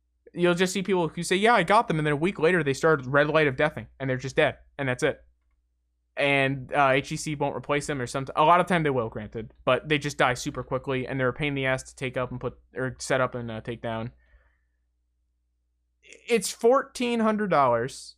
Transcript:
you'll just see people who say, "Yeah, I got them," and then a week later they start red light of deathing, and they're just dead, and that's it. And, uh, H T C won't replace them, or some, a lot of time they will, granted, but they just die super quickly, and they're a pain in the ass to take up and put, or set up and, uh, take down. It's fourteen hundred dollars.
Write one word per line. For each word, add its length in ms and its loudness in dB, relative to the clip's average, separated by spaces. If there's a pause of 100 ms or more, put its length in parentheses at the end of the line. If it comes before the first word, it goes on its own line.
(320)
you'll 220 2
just 180 0
see 100 -2
people 260 0
who 160 -10
say, 100 -2
"Yeah, 200 4
I 100 2
got 240 4
them," 100 -2
and 80 -2
then 60 0
a 40 0
week 220 -2
later 240 4
they 100 0
start 320 2
red 240 2
light 200 4
of 80 -2
deathing, 320 -2 (100)
and 100 -6
they're 80 -2
just 200 -8
dead, 220 2 (200)
and 100 -4
that's 140 -4
it. 220 0 (920)
And, 560 0
uh, 180 4
H 180 0
T 80 -6
C 180 -6
won't 220 -4
replace 320 -4
them, 120 -4
or 60 -4
some, 200 -6 (100)
a 80 4
lot 160 6
of 60 0
time 180 2
they 60 0
will, 180 0
granted, 440 -10 (120)
but 240 0
they 100 2
just 180 -6
die 180 2
super 280 -8
quickly, 460 -6
and 100 -6
they're 100 0
a 40 0
pain 160 -4
in 60 -4
the 120 -4
ass 160 -2
to 140 -20
take 200 -8
up 140 -4
and 100 -10
put, 160 -8 (200)
or 240 -4
set 200 0
up 140 -2
and, 160 -8
uh, 100 -10
take 220 -10
down. 300 -6 (2250)
It's 240 0
fourteen 640 2
hundred 320 0
dollars. 680 2